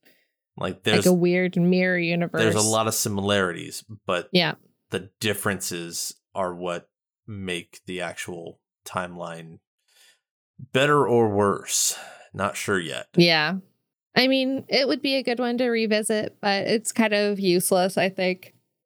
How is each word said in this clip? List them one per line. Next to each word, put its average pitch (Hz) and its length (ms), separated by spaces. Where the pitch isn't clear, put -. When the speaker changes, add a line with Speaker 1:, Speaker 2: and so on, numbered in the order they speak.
Speaker 1:
Like, 92 260
there's 107 220
Speaker 2:
Like 185 60
a - 20
weird 180 420
mirror 180 440
universe. 170 420
Speaker 1:
there's 110 140
a 107 60
lot 110 260
of 110 80
similarities, 98 880
but 87 240
Speaker 2:
Yeah. 170 240
Speaker 1:
the 92 180
differences 90 920
are 92 180
what 87 360
make 95 580
the 90 160
actual 85 580
timeline 85 760
better 143 480
or 117 220
worse. - 680
Not 101 240
sure 98 220
yet. 69 360
Speaker 2:
Yeah. 170 420
I 254 120
mean, 262 400
it 262 200
would 269 140
be 269 140
a 269 80
good 240 160
one 247 180
to 247 120
revisit, 214 720
but 196 260
it's 220 240
kind 220 220
of 208 260
useless, 185 580
I 180 120
think. 185 440